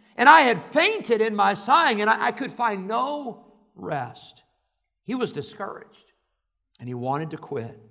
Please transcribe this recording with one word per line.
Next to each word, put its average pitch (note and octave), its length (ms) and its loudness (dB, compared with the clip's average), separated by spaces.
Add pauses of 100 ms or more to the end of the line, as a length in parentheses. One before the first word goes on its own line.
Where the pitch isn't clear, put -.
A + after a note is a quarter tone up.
(180)
And B3 100 4
I D#4 140 10
had A#3 200 2
fainted E4 600 0
in A3 120 0
my G3+ 200 2
sighing, B3 480 2
and G#3 80 2
I, A3+ 160 0
I B3 80 0
could B3+ 180 -10
find G#3 380 -4
no C4 560 -6 (280)
rest." C#3 720 -10 (600)
He B3 100 -6
was A#3+ 160 -4
discouraged, - 800 -14 (680)
and A#2+ 120 -14
he B2 40 -10
wanted C3+ 380 -6
to D#3 60 -10
quit. A#2 420 -10 (120)